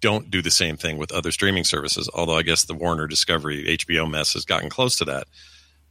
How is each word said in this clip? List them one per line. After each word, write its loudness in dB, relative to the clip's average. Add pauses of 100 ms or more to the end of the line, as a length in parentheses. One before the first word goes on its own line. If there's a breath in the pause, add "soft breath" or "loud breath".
don't 2
do 0
the -2
same 2
thing -4
with -6
other -2
streaming 2
services, -2
although 2
I 4
guess 2
the -8
Warner 0
Discovery 0
H 0
B 2
O 2
mess 0
has -4
gotten 0
close 0
to 0
that. -4 (640 soft breath)